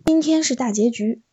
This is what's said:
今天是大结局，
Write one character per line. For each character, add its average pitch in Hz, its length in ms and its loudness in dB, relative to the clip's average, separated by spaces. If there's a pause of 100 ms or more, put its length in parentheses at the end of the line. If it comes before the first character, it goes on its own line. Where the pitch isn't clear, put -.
今 320 160 2
天 311 200 2
是 285 120 -2
大 240 180 -2
结 214 180 2
局， 226 320 -4 (100)